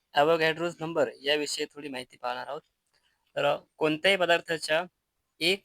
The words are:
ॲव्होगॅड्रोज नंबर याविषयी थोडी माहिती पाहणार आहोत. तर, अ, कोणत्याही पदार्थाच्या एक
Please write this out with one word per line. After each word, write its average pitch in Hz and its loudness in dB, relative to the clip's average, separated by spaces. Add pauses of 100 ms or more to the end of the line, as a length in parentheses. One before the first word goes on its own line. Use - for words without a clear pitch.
(140)
ॲव्होगॅड्रोज 160 2
नंबर 156 0 (120)
याविषयी 147 -2
थोडी 147 -12
माहिती 127 -12
पाहणार 123 -6
आहोत. 143 -10 (760)
तर, 143 0
अ, 143 2 (200)
कोणत्याही 156 0
पदार्थाच्या 170 0 (560)
एक 185 0